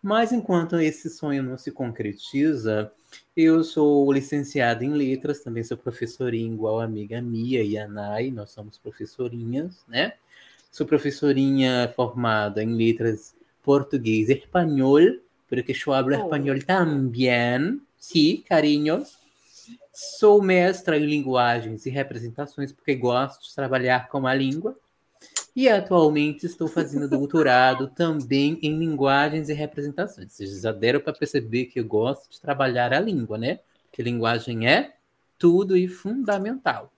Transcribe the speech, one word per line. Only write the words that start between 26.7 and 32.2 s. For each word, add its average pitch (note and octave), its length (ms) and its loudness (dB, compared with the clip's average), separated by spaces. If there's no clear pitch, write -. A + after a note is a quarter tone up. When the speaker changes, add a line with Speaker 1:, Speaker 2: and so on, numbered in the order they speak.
Speaker 1:
doutorado C3+ 840 2
também D3 720 0
em D3+ 160 -2
linguagens D3 720 0
e - 20 -2
representações. D3 800 -8
Vocês G2 300 -12
já A2+ 100 -2
deram A#2 260 2
pra D3+ 140 -4
perceber B2+ 540 -2
que B2+ 120 -8
eu A#2 60 -4
gosto A2 460 -2